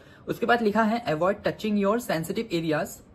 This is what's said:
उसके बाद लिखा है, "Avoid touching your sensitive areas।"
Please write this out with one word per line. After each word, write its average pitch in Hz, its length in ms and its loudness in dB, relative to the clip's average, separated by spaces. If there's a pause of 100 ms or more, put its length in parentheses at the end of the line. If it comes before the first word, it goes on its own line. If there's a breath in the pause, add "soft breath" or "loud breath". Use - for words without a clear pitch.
(280 loud breath)
उसके - 180 0
बाद 233 160 4
लिखा 214 200 2
है, 226 240 0
"Avoid 165 280 2
touching 202 500 -2
your 208 220 2
sensitive 180 460 -4
areas।" 165 360 -2 (260)